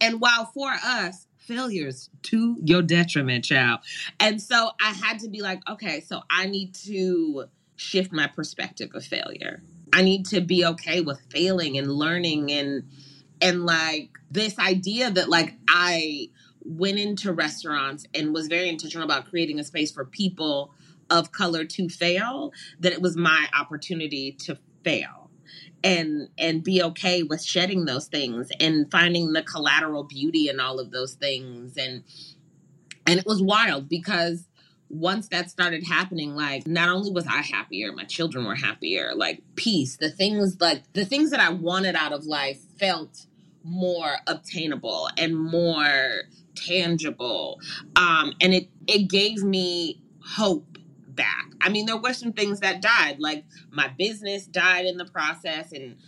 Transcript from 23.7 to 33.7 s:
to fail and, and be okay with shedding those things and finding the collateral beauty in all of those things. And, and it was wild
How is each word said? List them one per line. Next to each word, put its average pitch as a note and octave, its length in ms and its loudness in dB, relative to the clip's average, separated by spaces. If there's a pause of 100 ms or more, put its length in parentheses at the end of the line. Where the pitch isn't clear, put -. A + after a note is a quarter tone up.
to C#3 240 -10 (260)
fail G2 480 -4 (520)
and, D#3+ 460 0 (100)
and D#3+ 260 0
be F#3 180 4
okay F3 400 0
with D3+ 220 -4
shedding F#3 400 0
those C3 220 -4
things B2+ 520 -4
and D#3 320 2
finding E3+ 440 4
the D#3+ 80 0
collateral D3+ 640 0
beauty D3 440 0
in C3+ 100 -2
all C3 220 -2
of B2 100 -10
those B2+ 220 -6
things. B2+ 640 -6
And, B2+ 260 -8 (1040)
and F3 140 4
it F#3 60 -6
was G#3 160 2
wild F#3+ 460 4